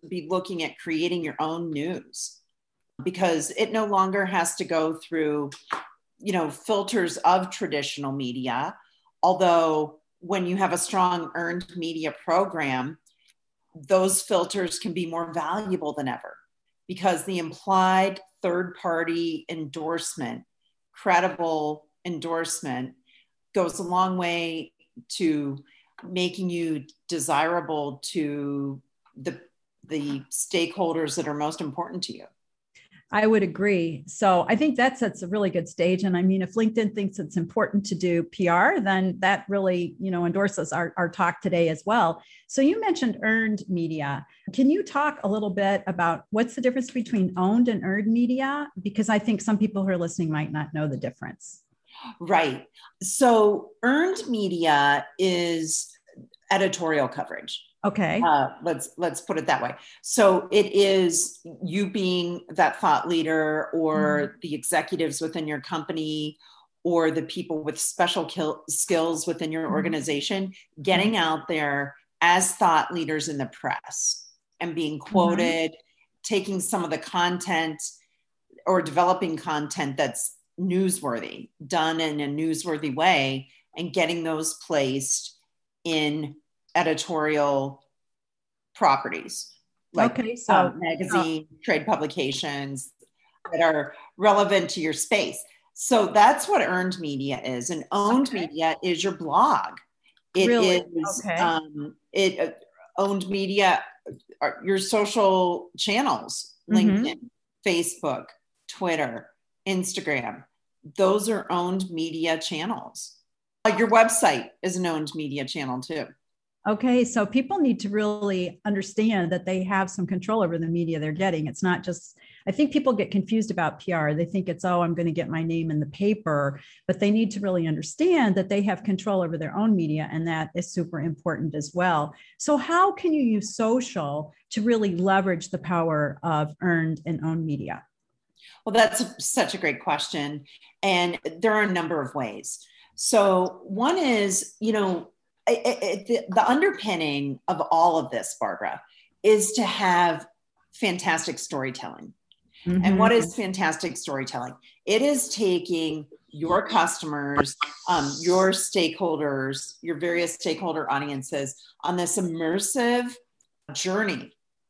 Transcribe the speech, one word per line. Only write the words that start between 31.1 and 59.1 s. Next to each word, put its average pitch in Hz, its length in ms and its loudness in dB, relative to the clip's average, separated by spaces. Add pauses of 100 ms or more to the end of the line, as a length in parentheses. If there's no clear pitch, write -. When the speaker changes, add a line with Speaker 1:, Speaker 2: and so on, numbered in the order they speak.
Speaker 1:
that 160 100 -4
are 151 60 -4
most 147 260 -4
important 170 440 -6
to - 120 -8
you. - 100 -18 (840)
Speaker 2:
I 214 160 4
would 220 160 6
agree. 175 640 0
So 185 420 4
I 233 60 4
think 294 200 2
that 254 220 2
sets - 240 -2
a 180 60 -8
really 196 240 0
good 170 180 -2
stage. 185 340 2
And 180 140 2
I 175 60 2
mean, 190 180 4
if 180 140 -4
LinkedIn 220 400 2
thinks 196 240 -4
it's 156 180 -4
important 196 480 0
to 190 100 -4
do 170 280 2
P 175 240 -2
R, 220 340 4
then 190 380 0
that 190 280 2
really, 185 520 0
you 190 100 -4
know, 175 160 0
endorses 175 480 -2
our, 170 240 -2
our 175 100 0
talk 175 320 -2
today 170 300 2
as 156 160 -6
well. 202 360 2 (260)
So - 140 0
you 359 200 4
mentioned 302 420 0
earned 220 460 0
media. 156 560 -4 (280)
Can 262 180 4
you 381 120 2
talk 294 400 -2
a 202 60 0
little 208 220 -2
bit 196 340 0
about 175 460 0
what's 233 240 0
the 269 60 -6
difference 254 280 0
between 208 480 0
owned 214 300 4
and 220 180 -2
earned 196 220 0
media? 262 640 0 (120)
Because 208 260 -2
I 214 120 4
think 214 200 0
some 214 200 0
people 202 240 0
who 190 60 0
are 185 80 2
listening 170 340 -2
might 151 200 -2
not 151 220 -6
know 151 140 -2
the 135 100 -4
difference. - 640 -12 (580)
Speaker 1:
Right. 165 460 0 (380)
So 220 640 4 (140)
earned 320 440 2
media 165 800 2 (140)
is 170 760 0 (560)
editorial 165 560 2
coverage. - 560 -10 (220)
Speaker 2:
Okay. 196 400 0
Speaker 1:
Uh, 143 240 4 (140)
let's, 156 340 -4
let's 170 240 -4